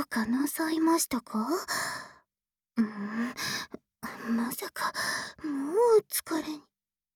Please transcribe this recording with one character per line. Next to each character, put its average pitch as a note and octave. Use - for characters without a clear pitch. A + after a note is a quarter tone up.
う C#4+
か A3+
な C4
さ D#4+
い D#4+
ま E4
し -
た A#3+
か？ A3
う A#3
ん、 G#3+
ま A#3
さ -
か、 -
も C#4+
う -
お -
疲 -
れ D#4
に。 D4+